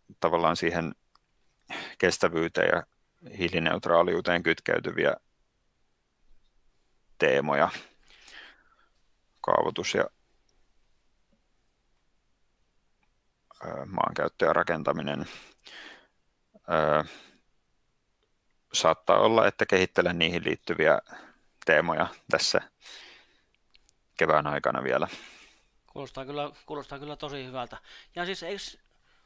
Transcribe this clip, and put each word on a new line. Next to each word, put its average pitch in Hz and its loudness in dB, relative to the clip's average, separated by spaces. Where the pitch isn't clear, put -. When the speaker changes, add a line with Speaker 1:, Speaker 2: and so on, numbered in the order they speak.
Speaker 1:
tavallaan 85 2
siihen 85 -2
kestävyyteen 85 2
ja 82 0
hiilineutraaliuteen 85 0
kytkeytyviä 82 0
teemoja. 71 2
Kaavoitus - 0
ja, 98 2
ö, 80 -10
maankäyttö - -2
ja 78 6
rakentaminen. 78 0
Ö, 78 0
saattaa - 4
olla, 110 6
että 98 0
kehittelen 90 2
niihin 85 0
liittyviä 80 2
teemoja 80 2
tässä - 0
kevään 76 2
aikana 69 -2
vielä. 65 -2
Speaker 2:
Kuulostaa 135 -14
kyllä, 147 -8
kuulostaa 143 -14
kyllä 147 -14
tosi 143 -12
hyvältä. 127 -12
Ja 175 -6
siis 185 -8
eiks, 190 -12